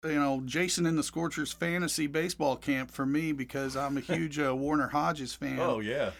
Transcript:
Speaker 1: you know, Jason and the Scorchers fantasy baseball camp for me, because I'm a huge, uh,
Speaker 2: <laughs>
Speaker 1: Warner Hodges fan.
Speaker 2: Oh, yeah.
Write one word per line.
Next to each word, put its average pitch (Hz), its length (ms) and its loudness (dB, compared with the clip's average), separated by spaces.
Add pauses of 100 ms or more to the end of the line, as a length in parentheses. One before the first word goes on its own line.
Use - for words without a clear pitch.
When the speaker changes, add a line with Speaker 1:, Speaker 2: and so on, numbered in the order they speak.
Speaker 1:
you 156 100 0
know, 139 300 2
Jason 170 420 2
and 165 100 4
the 147 60 4
Scorchers 156 500 -2
fantasy 170 540 0
baseball 156 500 0
camp 131 340 -2
for 139 160 -4
me, 156 260 2
because 135 440 -4
I'm 139 200 -2
a 139 40 -2
huge, 160 380 -2
uh, 135 180 2
Speaker 2:
<laughs> - 0 -
Speaker 1:
Warner 143 320 2
Hodges 147 460 0
fan. 135 240 -4
Speaker 2:
Oh, 131 220 2
yeah. 110 400 0